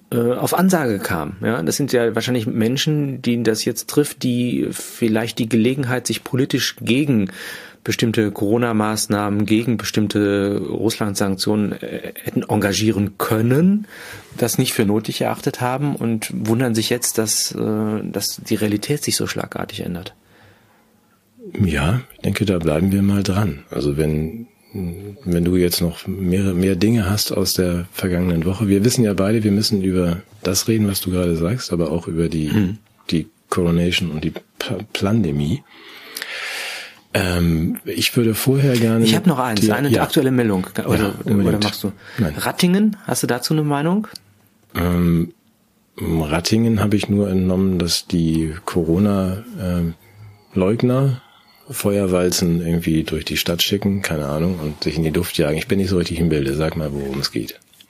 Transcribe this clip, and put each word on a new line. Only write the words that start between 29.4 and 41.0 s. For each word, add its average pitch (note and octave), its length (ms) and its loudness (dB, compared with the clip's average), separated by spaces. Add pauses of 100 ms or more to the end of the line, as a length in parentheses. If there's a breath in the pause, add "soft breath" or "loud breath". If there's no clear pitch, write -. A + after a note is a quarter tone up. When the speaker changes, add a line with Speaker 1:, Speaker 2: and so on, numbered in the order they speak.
Speaker 2:
wir G#2 80 4
müssen G2+ 320 2
über F2+ 380 2 (200)
das F#2 280 0
reden, A2 180 2
was G2 140 -2
du F#2 100 -4
gerade F2+ 240 2
sagst, F2+ 380 -2
aber E2 180 0
auch E2+ 160 -2
über E2 220 0
die, D#2 200 -2
Speaker 1:
Hm. G2+ 280 0 (340)
Speaker 2:
die D#2+ 160 0 (220)
Coronation E2+ 600 2
und D2+ 140 -4
die D#2+ 80 -2 (260)
Pa-, G#2 200 -6 (160)
Plandemie. F#2+ 720 0 (1500 loud breath)
Ähm, F2 720 2
ich - 320 -4
würde A2+ 160 4
vorher C3+ 420 2
gerne A2+ 300 4
Speaker 1:
Ich A2 100 6
hab F#3 120 0
noch C#3+ 120 4
eins, A2+ 220 0
Speaker 2:
die G#2 100 4
Speaker 1:
eine C3 180 2
Speaker 2:
ja. - 140 4
Speaker 1:
aktuelle C3 280 2
Meldung. G#2+ 340 2 (200)
Oder, - 120 2
Speaker 2:
Ja, G2+ 160 2 (120)